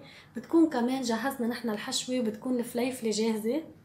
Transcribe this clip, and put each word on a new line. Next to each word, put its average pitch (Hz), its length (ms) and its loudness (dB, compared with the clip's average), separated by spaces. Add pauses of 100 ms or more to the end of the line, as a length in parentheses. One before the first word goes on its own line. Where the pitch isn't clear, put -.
(360)
بتكون 311 340 4
كمان 254 320 2
جهزنا 233 460 0
نحنا 233 260 -2
الحشوة 254 460 -2
وبتكون 240 400 0
الفليفلة 233 500 -2
جاهزة. 220 540 0 (220)